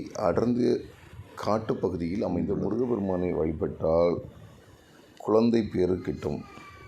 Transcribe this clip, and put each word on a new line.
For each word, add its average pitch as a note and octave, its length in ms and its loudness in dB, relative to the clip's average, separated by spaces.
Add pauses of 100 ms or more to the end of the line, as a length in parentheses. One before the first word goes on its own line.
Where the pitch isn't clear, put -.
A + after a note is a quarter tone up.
(120)
அடர்ந்து A#2+ 760 2 (460)
காட்டுப்பகுதியில் F#2+ 880 -2
அமைந்த F2 300 -2
முருகப்பெருமானை G2 800 0
வழிபட்டால் D#2+ 840 2 (1000)
குழந்தை A2+ 460 4
பேறு F2+ 380 2
கிட்டும், - 400 -4 (460)